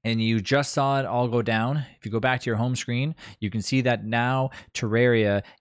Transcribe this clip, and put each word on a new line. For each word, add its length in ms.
and 180
you 180
just 320
saw 280
it 40
all 220
go 160
down, 360
if 80
you 60
go 80
back 200
to 80
your 60
home 220
screen, 360
you 100
can 100
see 200
that 240
now 460
Terraria 680